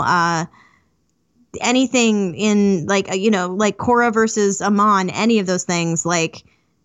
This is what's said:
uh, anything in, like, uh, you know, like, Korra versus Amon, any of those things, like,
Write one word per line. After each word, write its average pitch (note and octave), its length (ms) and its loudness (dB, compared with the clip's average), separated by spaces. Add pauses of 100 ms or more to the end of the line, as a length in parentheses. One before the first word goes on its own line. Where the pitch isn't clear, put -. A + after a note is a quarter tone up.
uh, E3+ 400 0 (1120)
anything A3+ 760 0
in, G3+ 520 2
like, G3 240 -2
uh, F3+ 40 -4
you G3 160 0
know, F3+ 180 0
like, G3+ 300 -2
Korra A#3+ 340 2
versus G#3+ 480 0
Amon, G3+ 500 0
any A3 280 0
of F#3+ 80 -2
those F3+ 180 -2
things, E3+ 400 -2
like, E3 400 -4 (400)